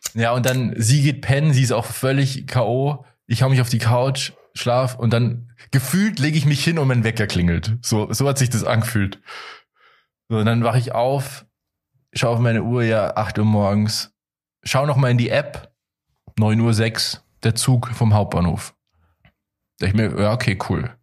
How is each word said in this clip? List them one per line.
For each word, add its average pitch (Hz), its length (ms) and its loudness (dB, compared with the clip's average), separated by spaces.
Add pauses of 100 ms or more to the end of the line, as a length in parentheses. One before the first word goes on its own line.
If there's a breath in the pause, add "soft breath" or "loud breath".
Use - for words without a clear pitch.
(140 loud breath)
Ja, 117 180 0
und 123 140 0
dann, 127 300 -2
sie 127 260 4
geht 143 200 2
pennen, 147 300 2
sie 131 100 4
ist 127 100 2
auch 117 140 0
völlig 135 600 -2
K 127 160 0
O. 131 420 -2 (220 loud breath)
Ich 117 160 -2
hau 131 80 4
mich 131 100 4
auf 123 80 0
die 117 100 0
Couch, 123 540 0 (220)
schlaf 127 440 -2
und 113 140 0
dann 120 400 0 (180 loud breath)
gefühlt 190 480 -2
lege 151 200 0
ich 143 80 2
mich 147 180 0
hin 165 140 0
und 139 100 0
mein 120 160 2
Wecker 110 220 0
klingelt. 87 560 0
So, 107 300 -2
so 135 160 0
hat 139 100 0
sich 127 120 0
das 110 140 -2
angefühlt. 104 560 -2 (1080 loud breath)
So, 110 140 0
dann 117 220 2
wach 110 100 2
ich 123 180 0
auf, 131 540 -4 (640)
schau - 200 0
auf 117 80 0
meine 113 240 2
Uhr, 120 180 -2
ja, 110 340 0
acht 101 220 -4
Uhr 107 60 2
morgens, 104 680 0 (520)
schau 135 200 0
noch 147 120 0
mal 131 140 4
in 123 80 4
die 117 120 0
App, - 420 -4 (640)
neun 110 220 2
Uhr 113 140 2
sechs, 110 500 -2 (200)
der 113 100 2
Zug 127 400 0
vom 110 200 2
Hauptbahnhof. 87 600 0 (1040)
Da - 80 -2
ich 95 80 2
mir, 107 240 0
ja, 104 140 2
okay, 104 260 -2 (100)
cool. 80 220 -2 (120)